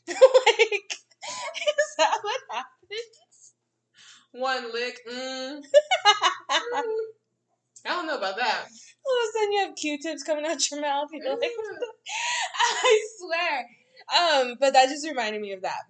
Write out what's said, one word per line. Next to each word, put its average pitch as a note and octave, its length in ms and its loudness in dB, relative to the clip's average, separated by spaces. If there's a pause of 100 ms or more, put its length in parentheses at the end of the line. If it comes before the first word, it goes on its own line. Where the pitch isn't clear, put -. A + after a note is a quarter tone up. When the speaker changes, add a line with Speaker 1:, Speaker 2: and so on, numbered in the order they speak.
Speaker 1:
<laughs> - 0 -
Like, - 840 6
is D#5 1040 -4
that A4 240 2
what A4 280 -6
happens? - 1040 -14 (800)
Speaker 2:
One B3 420 -2
lick, A#3+ 260 -6 (100)
mm. C4 580 -8
Speaker 1:
<laughs> - 840 4
Speaker 2:
Mm. A#4 320 -2 (1000)
I A3+ 40 -4
don't E4+ 180 -2
know C#4+ 100 -2
about G3 200 -4
that. A3+ 280 -2 (400)
Speaker 1:
All C5 100 2
of A#4 140 2
a - 80 -8
sudden G#4 160 0
you G4+ 120 2
have D#4+ 100 -8
Q-tips D4+ 480 -6
coming D4+ 220 -4
out D#4 240 -2
your D4 120 -8
mouth. C#4+ 320 -2
You're C4 160 -8 (100)
like, A#4+ 100 -2
Speaker 2:
Ew. G#4+ 280 -10
Speaker 1:
<laughs> G5+ 1040 -4
I A4 240 4 (100)
swear. E4 480 -4 (840)
Um, A#3+ 100 -8
but C4+ 140 2
that C4 160 8
just D4+ 180 -6
reminded A3 340 -4
me G3+ 120 -8
of F#3 80 -12
that. E3 280 -6